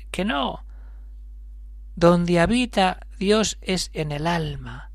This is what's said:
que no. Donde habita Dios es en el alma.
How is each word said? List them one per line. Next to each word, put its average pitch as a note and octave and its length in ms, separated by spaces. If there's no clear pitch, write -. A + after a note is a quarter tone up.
que F#3 140
no. B3+ 400
Donde F3 440
habita G3+ 600
Dios G3+ 420
es F#3 320
en D3+ 180
el D3 160
alma. C#3+ 680